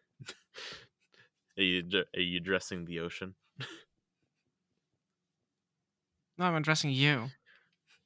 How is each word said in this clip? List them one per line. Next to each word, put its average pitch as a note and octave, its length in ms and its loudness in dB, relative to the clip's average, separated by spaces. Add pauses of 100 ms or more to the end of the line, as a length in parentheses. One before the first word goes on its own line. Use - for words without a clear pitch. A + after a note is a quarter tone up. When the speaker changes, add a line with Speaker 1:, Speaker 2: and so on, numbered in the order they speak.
(260)
Speaker 1:
<laughs> - 1300 -20
Are G2 60 2
you, F2+ 200 2 (300)
are F#2+ 60 -4
you F2 180 0
addressing F#2 480 -2
the E2+ 160 -8
ocean? F#2 340 -10 (240)
<laughs> C3+ 60 -10 (2750)
Speaker 2:
No, F3 80 -4
I'm F3 100 4
addressing D#3 360 2
you. C3+ 380 4 (760)